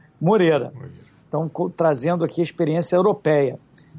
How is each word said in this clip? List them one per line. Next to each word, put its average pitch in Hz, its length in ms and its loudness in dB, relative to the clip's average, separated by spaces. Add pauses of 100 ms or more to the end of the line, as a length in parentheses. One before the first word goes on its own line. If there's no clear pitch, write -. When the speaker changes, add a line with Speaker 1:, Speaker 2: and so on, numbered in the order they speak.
(180)
Speaker 1:
Moreira. 160 560 2
Speaker 2:
Moreira. - 200 -18 (340)
Speaker 1:
Então, 156 220 -4
co-, 175 180 -6
trazendo 165 560 0
aqui - 160 -4
a 175 40 2
experiência 170 520 -2
europeia 156 640 2 (400)